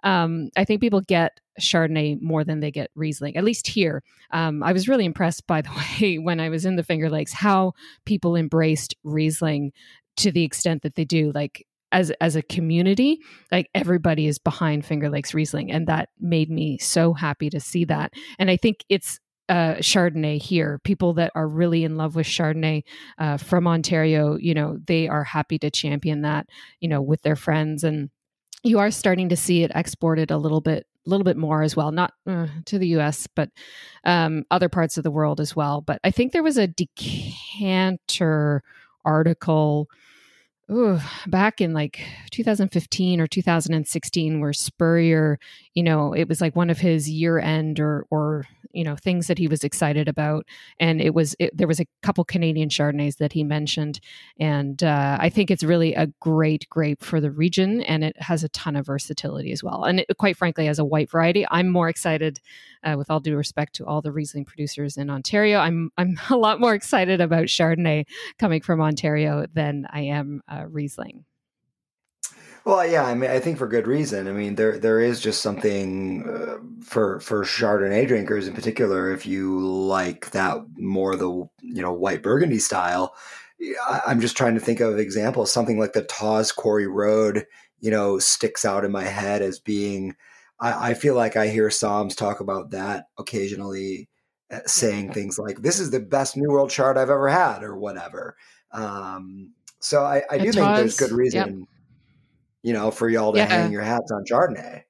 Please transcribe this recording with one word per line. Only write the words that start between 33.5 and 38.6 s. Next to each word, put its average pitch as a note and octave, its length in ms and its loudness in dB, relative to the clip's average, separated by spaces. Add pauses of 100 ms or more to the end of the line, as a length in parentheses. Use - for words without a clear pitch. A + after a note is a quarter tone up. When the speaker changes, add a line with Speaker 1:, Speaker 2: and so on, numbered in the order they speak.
Speaker 1:
um, D#3+ 480 2
other F3+ 160 4
parts E3 300 0
of D#3 60 -4
the D#3+ 80 0
world D3+ 280 0
as D3+ 160 -4
well. D3 240 -2
But D3+ 240 -4
I G3 80 2
think B3 220 0
there E4 100 2
was D4+ 140 2
a G#3 100 4
decanter F3 2000 -2 (420)